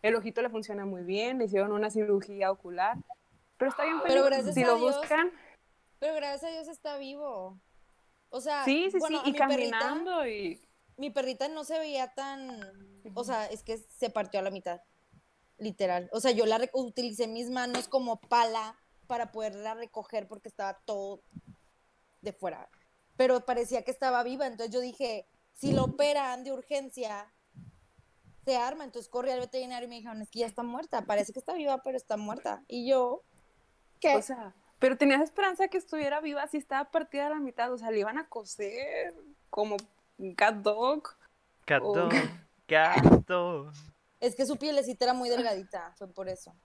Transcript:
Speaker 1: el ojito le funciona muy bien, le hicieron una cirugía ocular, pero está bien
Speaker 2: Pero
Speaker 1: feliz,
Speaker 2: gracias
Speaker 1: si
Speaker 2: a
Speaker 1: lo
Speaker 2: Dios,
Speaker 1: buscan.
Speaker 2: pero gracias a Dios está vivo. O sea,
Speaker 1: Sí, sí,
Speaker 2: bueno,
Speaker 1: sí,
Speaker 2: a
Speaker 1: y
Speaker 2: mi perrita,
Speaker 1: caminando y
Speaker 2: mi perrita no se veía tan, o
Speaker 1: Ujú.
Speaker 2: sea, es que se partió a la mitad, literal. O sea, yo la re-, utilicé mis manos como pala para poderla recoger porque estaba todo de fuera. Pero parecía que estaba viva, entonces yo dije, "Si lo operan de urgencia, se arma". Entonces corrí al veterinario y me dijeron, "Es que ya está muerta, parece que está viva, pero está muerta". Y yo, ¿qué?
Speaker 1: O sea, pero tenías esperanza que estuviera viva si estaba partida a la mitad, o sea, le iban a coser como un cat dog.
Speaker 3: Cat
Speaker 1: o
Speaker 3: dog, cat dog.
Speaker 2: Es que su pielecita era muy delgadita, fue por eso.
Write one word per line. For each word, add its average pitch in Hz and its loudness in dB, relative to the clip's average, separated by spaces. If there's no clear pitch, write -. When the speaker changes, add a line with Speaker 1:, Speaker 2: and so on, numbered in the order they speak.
Speaker 1:
el 226 4
ojito 226 -2
le 247 0
funciona 214 -6
muy 190 -6
bien, 220 -2
le 233 2
hicieron 202 2
una 214 0
cirugía 202 2
ocular, 185 -2
pero 262 2
está 294 -2
bien 320 0
Speaker 2:
Pero 269 6
Speaker 1:
feliz, - 6
Speaker 2:
gracias 269 2
Speaker 1:
si 262 4
Speaker 2:
a 247 6
Speaker 1:
lo 233 8
Speaker 2:
Dios, 254 2
Speaker 1:
buscan. 311 2
Speaker 2:
pero 302 -2
gracias 285 -4
a 330 -6
Dios 320 -10
está 294 -10
vivo. 262 -10
O 254 -8
sea, 285 -4
Speaker 1:
Sí, 311 2
sí, 381 0
Speaker 2:
bueno, 311 0
Speaker 1:
sí, 262 -6
Speaker 2:
a 285 4
Speaker 1:
y - 2
Speaker 2:
mi 294 -4
perrita, 254 2
Speaker 1:
caminando 311 -2
y 202 -6
Speaker 2:
mi 277 -8
perrita 262 -4
no 311 -8
se 320 -4
veía 277 -4
tan, 269 -10
o 220 -16
Speaker 1:
Ujú. 226 -6
Speaker 2:
sea, 220 -2
es 214 -10
que 226 -8
se - -6
partió 208 -2
a 190 -2
la 190 -2
mitad, 180 -8
literal. 180 -2
O 220 -2
sea, 262 4
yo 226 4
la 220 4
re-, 254 0
utilicé 240 -2
mis 233 -8
manos 247 -4
como 247 0
pala 226 2
para 240 -4
poderla 214 -6
recoger 220 -8
porque 208 -16
estaba 196 -6
todo 196 -6
de 202 -8
fuera. 180 -8
Pero 254 4
parecía 240 -2
que - -4
estaba 247 0
viva, 262 -4
entonces 226 -8
yo 254 0
dije, 247 -6
"Si 269 0
lo 269 4
operan 269 0
de 269 -6
urgencia, 247 -6
se 262 2
arma". 277 -2
Entonces 240 -14
corrí 247 -2
al 254 -2
veterinario 247 -8
y - -14
me 240 -16
dijeron, 220 -12
"Es 208 -12
que 220 -10
ya 233 2
está 226 -6
muerta, 240 -4
parece 208 0
que - -8
está - -8
viva, 285 0
pero 262 -4
está 226 -4
muerta". 208 -6
Y 240 -4
yo, 254 2
¿qué? 294 6
Speaker 1:
O 269 4
sea, 233 -10
pero 262 6
tenías 277 8
esperanza 381 2
que 381 -2
estuviera 302 -2
viva 294 -4
si 302 -4
estaba 277 -2
partida 294 0
a - 0
la 302 -2
mitad, 247 -2
o 247 -4
sea, 226 -4
le 220 2
iban 214 0
a 302 -4
coser 247 -6
como 208 0
un 190 -8
cat 214 4
dog. 220 0
Speaker 3:
Cat 143 4
Speaker 1:
o 208 0
Speaker 3:
dog, 175 4
cat 160 6
dog. 175 -2
Speaker 2:
Es 240 0
que 269 0
su 269 0
pielecita 269 0
era 247 4
muy 254 -2
delgadita, 196 -2
fue 196 -14
por 185 -10
eso. 180 -12